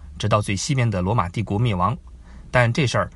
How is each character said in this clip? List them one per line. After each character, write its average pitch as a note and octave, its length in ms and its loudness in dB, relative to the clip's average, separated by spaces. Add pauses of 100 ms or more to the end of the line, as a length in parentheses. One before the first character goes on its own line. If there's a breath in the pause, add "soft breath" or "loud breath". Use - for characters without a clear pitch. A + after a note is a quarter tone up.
(180 loud breath)
直 - 80 -2
到 G#2+ 140 4
最 G2+ 160 0
西 - 180 -2
边 A#2+ 140 2
的 F#2+ 140 0
罗 F#2+ 120 2
马 F2+ 140 2
帝 F2+ 140 -4
国 G2+ 160 -2
灭 A#2 160 2
亡。 F2+ 220 0 (540 loud breath)
但 A#2+ 220 4
这 C#3+ 140 2
事 A2 120 0
儿 F2+ 180 -2